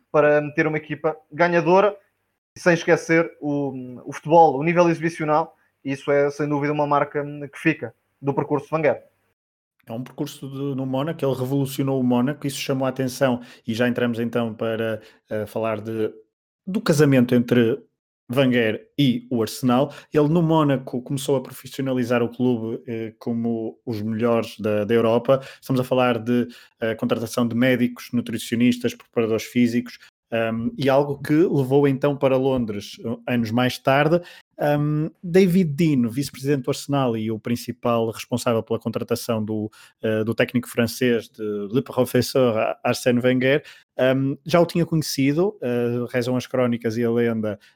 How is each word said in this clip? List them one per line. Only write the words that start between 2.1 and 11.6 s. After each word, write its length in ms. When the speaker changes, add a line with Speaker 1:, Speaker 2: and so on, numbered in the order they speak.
Speaker 1:
e 20
sem 160
esquecer 560
o, 640
o 80
futebol, 460
o 60
nível 240
exibicional, 640
e 80
isso 180
é, 200
sem 180
dúvida, 240
uma 140
marca 360
que 60
fica 360
do 140
percurso 320
de 80
Wenger. 280
Speaker 2:
É 60
um 100
percurso 460
de, 260
no 120
Mónaco, 380
ele 140
revolucionou 640